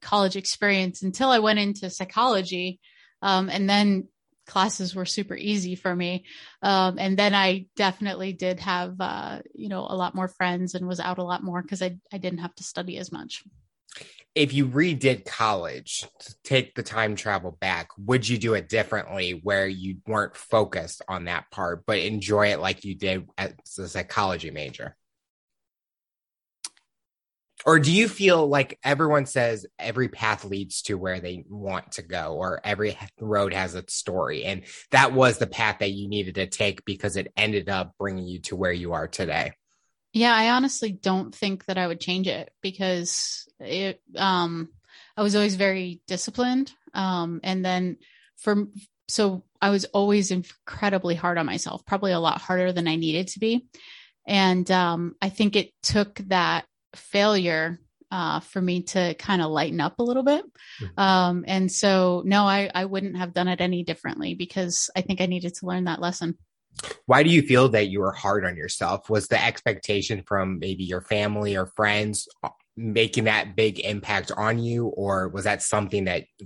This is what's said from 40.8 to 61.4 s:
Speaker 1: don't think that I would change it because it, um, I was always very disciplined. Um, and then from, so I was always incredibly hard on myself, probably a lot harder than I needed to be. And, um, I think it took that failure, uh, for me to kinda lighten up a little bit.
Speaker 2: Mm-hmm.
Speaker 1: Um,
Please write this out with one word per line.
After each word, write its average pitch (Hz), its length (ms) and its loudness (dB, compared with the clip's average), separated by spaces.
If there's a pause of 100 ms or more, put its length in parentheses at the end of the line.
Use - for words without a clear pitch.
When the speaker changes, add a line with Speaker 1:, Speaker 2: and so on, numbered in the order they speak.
Speaker 1:
don't 190 440 -2
think 196 320 -6
that 190 100 -4
I 180 100 -2
would 170 140 -6
change 185 280 -2
it - 220 -6 (120)
because 185 840 -4 (140)
it, 190 400 -6 (160)
um, 170 540 2 (480)
I 214 40 2
was 208 140 4
always 208 200 2
very 185 500 0
disciplined. 247 640 -2 (220)
Um, 175 480 -2
and 190 200 -2
then 180 360 -2 (400)
from, 208 340 0 (360)
so 190 360 0 (160)
I 202 80 4
was 202 180 2
always 202 440 2
incredibly 180 840 -2
hard 175 220 0
on 165 80 0
myself, - 400 -6
probably 196 280 0
a 170 80 2
lot 160 200 2
harder 185 320 0
than 170 160 0
I 160 80 0
needed 165 320 0
to - 100 -10
be. 226 280 0 (600)
And, 185 440 4
um, 170 500 2
I 196 80 -2
think 208 280 2
it 196 160 0 (100)
took 202 320 0 (140)
that 170 360 2 (300)
failure, 175 840 2 (320)
uh, 170 300 -2
for - 220 -6
me 180 220 0
to 175 300 0
kinda 175 320 0
lighten 156 340 0
up 156 180 -2
a 240 60 0
little 247 180 0
bit. 294 220 2 (360)
Speaker 2:
Mm-hmm. - 200 -6
Speaker 1:
Um, 180 460 4